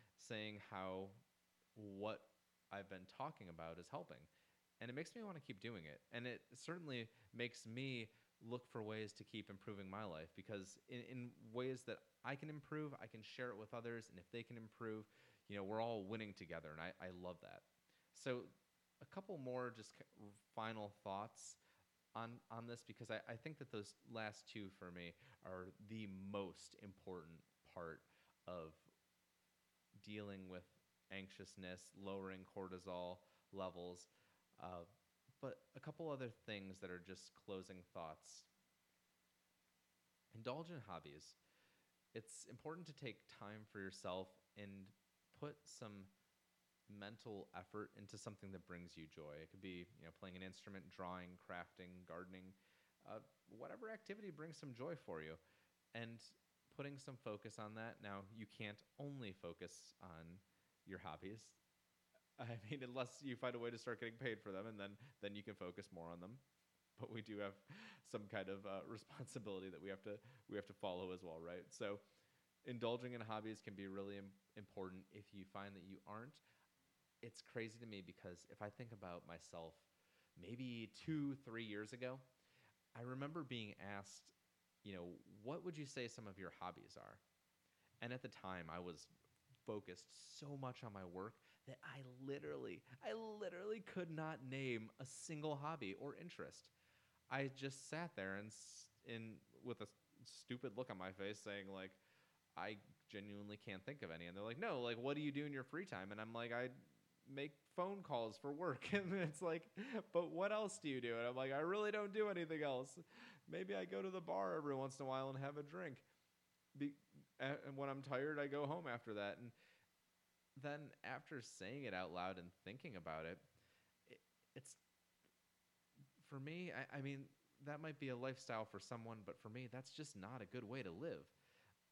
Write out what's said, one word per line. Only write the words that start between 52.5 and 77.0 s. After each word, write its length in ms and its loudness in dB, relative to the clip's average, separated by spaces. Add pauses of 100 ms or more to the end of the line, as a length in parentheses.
uh, 140 -4 (300)
whatever 420 -4
activity 400 -4
brings 260 -4
some 160 -4
joy 200 0 (120)
for 160 0
you, 120 -2 (600)
and 240 -2 (580)
putting 220 -2
some 260 -6
focus 360 0
on 160 -2
that. 260 -2
Now, 240 0 (100)
you 100 -4 (120)
can't 220 0 (200)
only 340 -2
focus 680 -6
on 380 -8 (480)
your 160 -2
hobbies. 380 -4 (1000)
I 60 0 (240)
mean, 140 2
unless 260 2 (140)
you 120 2
find 200 4
a 40 2
way 100 4
to 80 0
start 220 0
getting 160 0
paid 260 2
for 100 -2
them, 160 0
and 120 -4
then, 120 -2 (300)
then 140 0
you 80 -4
can 120 -4
focus 380 -2
more 180 -4
on 80 -4
them. 120 -6 (680)
But 120 -2
we 100 -2
do 180 -2
have 140 4 (580)
some 200 2
kind 180 4
of, 160 0
uh, 160 0
<laughs> 60 -4
responsibility 840 -2
that 120 -6
we 80 -2
have 140 -2
to, 140 -2 (320)
we 60 2
have 120 4
to 140 -8
follow 320 4
as 100 -4
well, 220 -4
right? 240 -2
So 300 2 (640)
indulging 480 4
in 80 -2
hobbies 400 0
can 140 -6
be 120 0
really 300 0
im-, 160 -6 (220)
important. 460 -4 (100)
If 220 -10
you 100 -4 (100)
find 220 -2
that 120 -10
you 100 -6 (100)
aren't, 340 -6 (800)